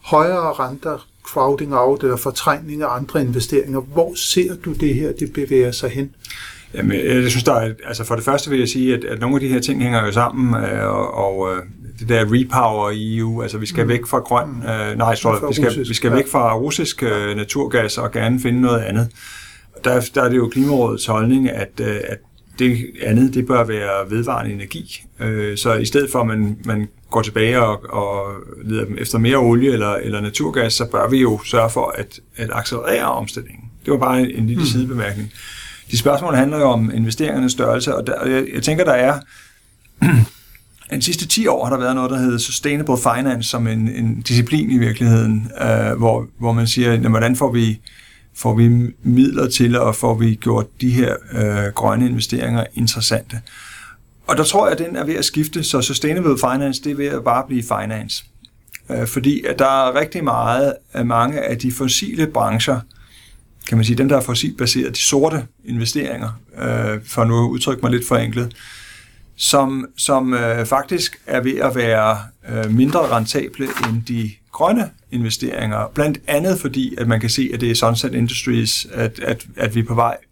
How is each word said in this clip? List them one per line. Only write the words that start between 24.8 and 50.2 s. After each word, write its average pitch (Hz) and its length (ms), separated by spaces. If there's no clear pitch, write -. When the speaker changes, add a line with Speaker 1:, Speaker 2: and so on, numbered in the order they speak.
Speaker 2:
Øh, 107 380
så 117 160
i 110 120
stedet 135 260
for, 131 100
at 117 60
man, 107 380
man 107 220
går 113 120
tilbage 110 400
og, 107 220
og 101 380
leder 110 220
efter 117 220
mere 120 180
olie 123 360
eller, 104 200
eller 104 280
naturgas, 113 520
så 120 180
bør 107 180
vi 131 80
jo 117 260
sørge 113 260
for 123 280
at, - 220
at 113 160
accelerere 117 580
omstillingen. - 600
Det 147 80
var 135 60
bare 127 220
en, 127 100
en 113 160
lille 120 140
Speaker 1:
Mm. 151 60
Speaker 2:
sidebemærkning. 113 640
De 120 60
spørgsmål 143 380
handler 139 220
jo 143 120
om 113 240
investeringernes 127 580
størrelse, 123 440
og 113 120
der, 127 60
og - 180
jeg, 131 220
jeg - 100
tænker, 156 200
der 160 100
er, 131 260
<clears throat> - 880
de 139 100
sidste 170 260
ti 220 200
år 135 180
har 123 80
der 131 100
været 127 120
noget, 127 160
der 131 60
hedder 127 200
sustainable 143 600
finance, 123 520
som 117 180
en, 110 220
en 113 320
disciplin 123 500
i 131 60
virkeligheden, 113 760
øh, 110 360
hvor, 113 300
hvor 117 120
man 117 160
siger, 120 260
"Jamen, 117 180
hvordan 113 240
får 127 160
vi, 113 280
får 113 200
vi 117 140
midler 127 460
til, 120 260
og 117 200
får 120 200
vi 113 260